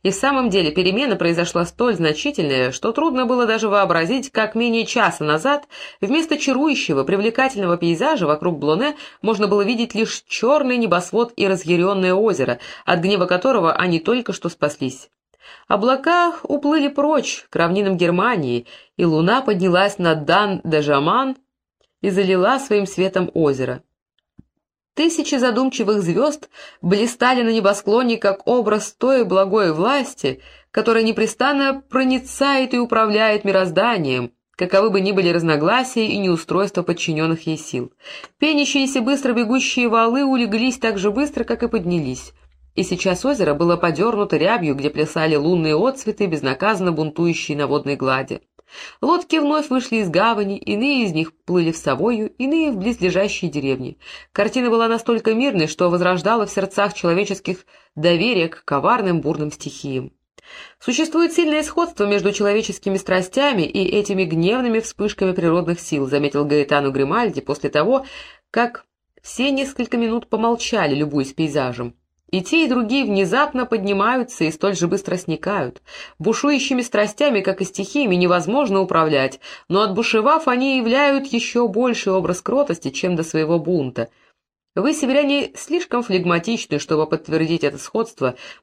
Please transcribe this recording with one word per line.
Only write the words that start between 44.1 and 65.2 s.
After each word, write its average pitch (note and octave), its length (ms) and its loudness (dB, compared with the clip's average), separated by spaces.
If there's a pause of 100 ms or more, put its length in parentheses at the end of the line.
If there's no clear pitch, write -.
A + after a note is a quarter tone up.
рябью, E3 380 0
где C3+ 140 -2
плясали D#3 460 0
лунные D#3 400 2
отцветы, G#3+ 500 -2
безнаказанно F3 680 0
бунтующие D#3 640 -2
на D3 100 0
водной C#3+ 300 -2
глади. C3 420 -2 (640)
Лодки E4 360 0
вновь D4 320 0
вышли B3 280 -2
из G3+ 120 -2
гавани, G3+ 480 0
иные B3 460 -2
из F#3 100 -2
них D#3+ 200 -4 (120)
плыли E3+ 260 2
в E3 60 -6
Савойю, G#3 600 -2
иные D4 340 0
в G#3 60 -4
близлежащие F#3+ 760 -2
деревни. C3+ 460 -4 (340)
Картина A3 380 0
была A3+ 180 2
настолько A3+ 460 0
мирной, A3 340 0
что F3 220 0
возрождала F3+ 560 0
в G3+ 60 -8
сердцах G3 420 -2
человеческих F#3 720 -2 (300)
доверие E3+ 540 2
к - 160 -20
коварным F3 560 0
бурным D3+ 300 -4
стихиям. C3+ 600 -8 (680)
"Существует D#4 540 0
сильное D4+ 300 2
сходство E4+ 420 -2
между G3+ 260 2
человеческими G3+ 680 0
страстями F#3+ 640 0
и G3 200 0
этими G3 420 0
гневными A3 540 0
вспышками G3+ 520 -2